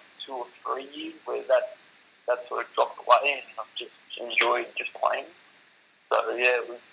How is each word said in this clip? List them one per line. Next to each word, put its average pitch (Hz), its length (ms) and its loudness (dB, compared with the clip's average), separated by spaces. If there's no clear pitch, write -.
two 139 100 -14
or 120 120 -10
three 135 320 -4
years 160 200 -10
where - 240 -4
that, 127 280 2
that 123 200 -2
sort 117 160 -4
of - 100 -16
dropped - 300 2
away, 127 380 4
and - 0 -
I've - 180 -12
just 117 140 -8
enjoyed 117 460 0
just - 160 -8
playing. - 320 -2
So 110 240 2
yeah, 123 260 2
it 117 60 -12
was, 120 100 -12